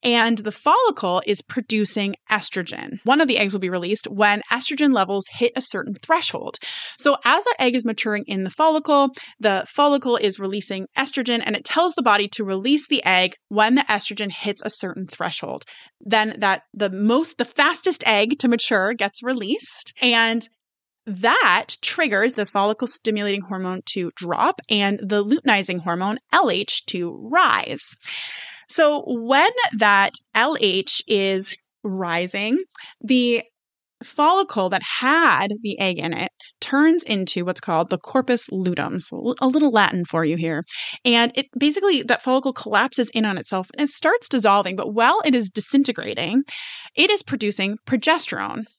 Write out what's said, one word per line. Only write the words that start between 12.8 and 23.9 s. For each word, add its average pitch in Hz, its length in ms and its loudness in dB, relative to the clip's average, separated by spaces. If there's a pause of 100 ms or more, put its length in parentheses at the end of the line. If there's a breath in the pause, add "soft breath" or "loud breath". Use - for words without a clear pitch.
the - 160 0
egg 185 300 2 (140)
when 214 260 4
the 277 80 4
estrogen 208 500 -2
hits - 320 -8
a - 60 -6
certain 190 360 -8
threshold. - 580 -6 (360 loud breath)
Then 214 380 0
that, 202 240 0 (100)
the 202 180 -2
most, 226 480 0
the - 60 0
fastest - 640 0
egg 220 320 2
to 254 100 2
mature 226 460 2
gets 196 280 -6
released, 240 760 -4
and 226 460 2 (600)
that 208 760 2
triggers 240 520 0
the 208 120 -2
follicle 208 400 0
stimulating 208 540 -2
hormone 185 460 -6
to 180 280 -4